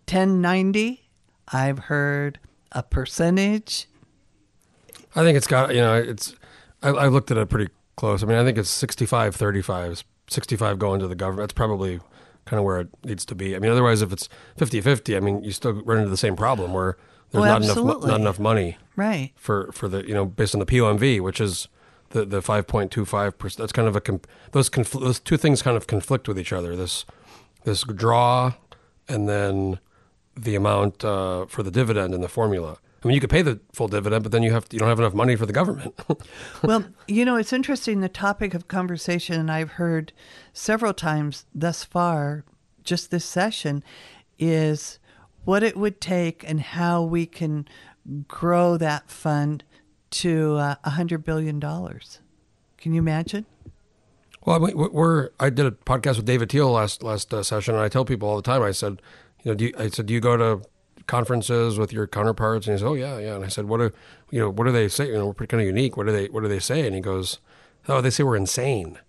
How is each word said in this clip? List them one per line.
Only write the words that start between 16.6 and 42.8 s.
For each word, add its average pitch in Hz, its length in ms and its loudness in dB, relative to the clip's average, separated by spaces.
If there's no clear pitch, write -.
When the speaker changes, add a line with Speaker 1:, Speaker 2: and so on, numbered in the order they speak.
Speaker 2:
where 92 240 0
there's 208 120 4
Speaker 1:
Oh, - 20 6
Speaker 2:
not 214 160 6
enough 208 140 4
mo-, 233 60 2
Speaker 1:
absolutely. 254 260 0
Speaker 2:
not 110 120 4
enough 101 180 2
money 104 400 2
Speaker 1:
Right. 190 400 -2
Speaker 2:
for, - 360 -2
for - 160 -6
the, 95 180 -4
you 107 80 -4
know, 98 100 2
based 101 300 -2
on 104 40 0
the 98 80 -2
P 123 140 4
O 110 80 6
M 104 80 4
V, 113 240 2
which 92 200 -4
is 98 280 -4
the, 110 140 0
the 98 180 -2
five 104 240 0
point 101 240 0
two 107 140 -2
five 101 340 -2
percent. - 200 -10
That's 110 140 -8
kind 113 160 2
of 101 80 0
a 104 40 0
com-, 95 200 -4
those 135 180 2
confl-, 131 300 -2
those 127 200 0
two - 160 0
things 147 260 4
kind 120 140 2
of 104 100 -4
conflict 110 420 -2
with 98 100 -4
each 90 140 -6
other. 87 240 -4
This, 90 280 -6
this 104 180 -2
draw 120 720 2
and 107 200 -2
then 98 500 0
the 110 180 -4
amount, 101 500 2
uh, 95 420 -2
for - 160 -6
the 95 80 -6
dividend 101 440 0
in 90 60 -2
the 90 80 -4
formula. 92 500 -2
I 120 40 0
mean, 127 60 4
you 139 60 4
could 123 100 0
pay 170 120 4
the 131 180 -2
full 113 160 -4
dividend, 104 340 0
but 107 100 -8
then 117 100 4
you 113 100 4
have, 113 180 0
you 113 80 -6
don't 110 100 2
have 117 100 4
enough 110 160 2
money 117 220 4
for 110 100 -2
the 101 60 -2
government. 175 420 -2
<laughs> - 540 -8
Speaker 1:
Well, 220 220 2
you 220 200 2
know, 247 100 2
it's 220 160 -2
interesting, 247 480 -2
the 185 80 -2
topic 202 460 -4
of 170 140 -6
conversation, 175 720 -4
and 160 140 -2
I've 156 200 -4
heard 165 400 -2
several 214 400 0
times 151 500 -4
thus 160 300 -4
far, 151 600 -2